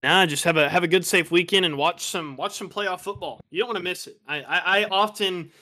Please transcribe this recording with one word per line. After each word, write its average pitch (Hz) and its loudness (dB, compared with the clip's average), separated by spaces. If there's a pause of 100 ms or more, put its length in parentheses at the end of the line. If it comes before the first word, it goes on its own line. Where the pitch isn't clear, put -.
nah, 180 6
just 143 -2
have 170 4
a, 147 4
have 175 2
a 170 0
good, 175 2
safe 175 2
weekend 180 2
and 151 -2
watch 160 -2
some, 151 -8
watch 190 -6
some 196 -12
playoff 190 -6
football. 165 -10 (100)
You 160 -6
don't 240 0
wanna 214 -4
miss 180 -8
it. - -20
I, 147 -8
I, 175 2
I 208 2
often 190 -2 (100)